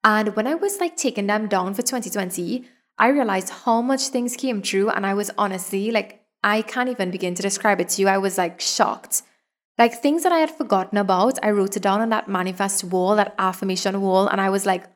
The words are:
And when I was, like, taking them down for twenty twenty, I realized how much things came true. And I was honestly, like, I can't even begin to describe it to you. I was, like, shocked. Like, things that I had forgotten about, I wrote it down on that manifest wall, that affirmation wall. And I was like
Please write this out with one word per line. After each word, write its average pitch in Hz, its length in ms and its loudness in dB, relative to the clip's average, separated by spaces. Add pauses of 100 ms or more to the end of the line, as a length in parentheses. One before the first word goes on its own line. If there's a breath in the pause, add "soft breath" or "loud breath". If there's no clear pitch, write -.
And 214 320 4
when 214 100 0
I 277 80 0
was, 403 260 -2
like, 339 160 -4
taking 208 320 -2
them 214 200 0
down 190 260 0
for 190 80 -6
twenty - 280 -4
twenty, 185 560 -4 (340 loud breath)
I 220 80 4
realized 220 420 0
how 233 320 0
much 262 260 -2
things 247 280 -4
came 240 260 -2
true. 196 280 0
And 196 160 -2
I 196 80 0
was 202 240 -2
honestly, 196 540 -2
like, 202 300 -4 (220)
I 208 180 2
can't 247 280 -4
even 196 220 -2
begin 180 240 -4
to 175 60 -6
describe 196 380 0
it 175 100 -2
to - 120 -2
you. 190 60 4
I 196 100 4
was, 190 200 0
like, 175 220 -2
shocked. - 640 -2 (560 soft breath)
Like, - 240 2
things 302 220 2
that 359 80 2
I 330 80 4
had 311 100 2
forgotten 202 480 -2
about, 196 460 2
I 214 80 2
wrote 196 260 0
it 190 60 -4
down 202 180 2
on 226 80 0
that 220 180 -2
manifest 190 560 -2
wall, 185 320 2
that 202 220 2
affirmation 190 640 -2
wall. 190 260 4
And 196 140 2
I 196 80 2
was 196 160 0
like 185 200 0 (100)